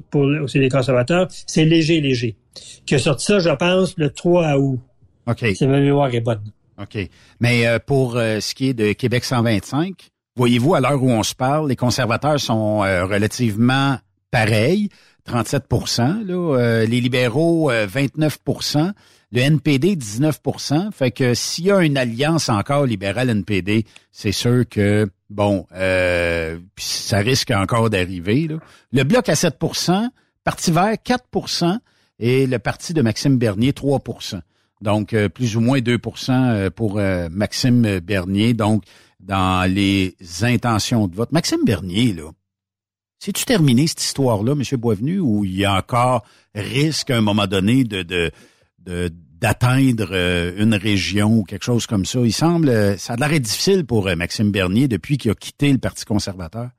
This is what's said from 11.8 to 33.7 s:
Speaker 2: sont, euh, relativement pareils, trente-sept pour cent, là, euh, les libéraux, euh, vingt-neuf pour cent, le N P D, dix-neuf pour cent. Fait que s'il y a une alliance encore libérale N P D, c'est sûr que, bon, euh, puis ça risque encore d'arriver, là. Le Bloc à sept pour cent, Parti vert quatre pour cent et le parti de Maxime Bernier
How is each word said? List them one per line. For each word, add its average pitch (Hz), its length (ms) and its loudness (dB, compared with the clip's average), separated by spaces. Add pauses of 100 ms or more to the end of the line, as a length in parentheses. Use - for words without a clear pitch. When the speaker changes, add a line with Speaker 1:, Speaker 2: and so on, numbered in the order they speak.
Speaker 2:
sont, 107 440 0
euh, 95 220 0
relativement 117 920 0 (340)
pareils, 120 560 2 (380)
trente-sept 120 420 -4
pour 107 220 -2
cent, 131 260 0 (100)
là, 175 320 -2
euh, 113 280 2
les 120 160 0
libéraux, 131 680 0
euh, 113 160 0
vingt-neuf 139 520 -2
pour - 260 -6
cent, 160 280 0 (420)
le 120 60 0
N 143 220 2
P 143 180 2
D, 185 160 2
dix-neuf 127 460 -4
pour - 180 -6
cent. 180 320 -2
Fait 127 200 -2
que 123 240 0
s'il - 300 -6
y 202 60 2
a 196 120 4
une 143 140 2
alliance 131 520 -2
encore 139 360 2
libérale 107 440 -2
N 104 160 0
P 98 160 -2
D, 107 240 0 (260)
c'est 101 220 -4
sûr 123 340 0
que, 104 400 2 (220)
bon, 101 440 -2
euh, 87 840 0 (180)
puis - 80 -14
ça - 360 -4
risque 127 320 0
encore 113 380 2
d'arriver, 95 600 0
là. 156 80 -6 (340)
Le 135 120 2
Bloc 208 260 2
à 156 60 2
sept - 220 0
pour - 200 -4
cent, 208 320 0 (340)
Parti - 280 -2
vert 190 300 2
quatre - 300 -4
pour 180 160 -4
cent 180 300 -2 (420)
et 131 260 2
le 127 140 -2
parti - 340 -6
de 156 80 2
Maxime 127 360 2
Bernier 117 340 0